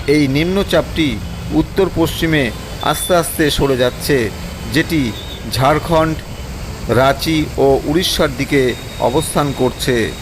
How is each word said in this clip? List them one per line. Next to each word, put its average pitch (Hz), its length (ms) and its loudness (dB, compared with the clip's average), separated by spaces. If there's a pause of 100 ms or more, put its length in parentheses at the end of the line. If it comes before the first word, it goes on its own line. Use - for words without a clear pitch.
এই 147 200 4
নিম্নচাপটি 160 880 0 (360)
উত্তর 165 420 2
পশ্চিমে 156 560 0 (300)
আস্তে 156 340 0
আস্তে 160 360 2
সরে 135 260 2
যাচ্ছে, 123 520 0 (440)
যেটি 147 380 0 (400)
ঝাড়খণ্ড, 151 680 2 (720)
রাঁচি 139 560 2 (120)
ও 135 280 4
উড়িষ্যার 151 520 0
দিকে 131 360 2 (260)
অবস্থান 143 580 0
করছে। 120 540 0 (100)